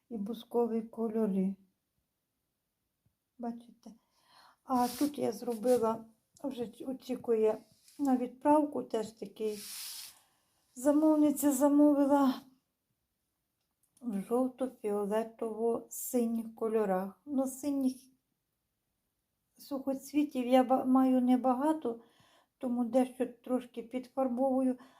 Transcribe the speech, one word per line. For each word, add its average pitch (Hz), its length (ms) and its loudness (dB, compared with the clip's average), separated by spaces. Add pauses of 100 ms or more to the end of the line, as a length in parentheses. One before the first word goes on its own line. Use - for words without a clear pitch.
і 233 80 -10
бусковий 226 640 -4
кольори. 214 760 -2 (1800)
Бачите? 233 540 -14 (720)
А 247 240 0
тут 285 300 -4
я 247 140 -2
зробила, 226 760 0 (380)
вже 240 240 -6
ч-, - 180 -16
очікує 226 720 0 (420)
на 269 180 2
відправку, 285 680 2
теж 214 280 -4
такий 214 480 -8 (1160)
замовниця 294 760 2
замовила 285 920 4 (1600)
в 202 200 -6
жовто-фіолетово-синіх 226 2250 -4
кольорах. 196 680 -2
Ну, 269 220 0
синіх 277 460 -2 (1600)
сухоцвітів 269 880 -4
я 254 160 8
ба-, 262 220 0
маю 254 360 4
небагато, 254 800 2 (580)
тому 240 280 -4
дещо 254 400 0
трошки 247 580 -6
підфарбовую, 254 920 -2 (220)